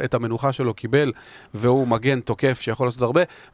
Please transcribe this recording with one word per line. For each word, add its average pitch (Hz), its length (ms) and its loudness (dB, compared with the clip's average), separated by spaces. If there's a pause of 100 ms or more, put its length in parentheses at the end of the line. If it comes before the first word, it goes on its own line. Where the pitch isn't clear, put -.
את 127 100 -2
המנוחה 120 380 -2
שלו 120 220 -2
קיבל, 135 380 0 (420)
והוא 123 340 2
מגן 120 320 0
תוקף 123 400 -2
שיכול 120 260 -2
לעשות 123 160 -4
הרבה, 127 180 2 (340)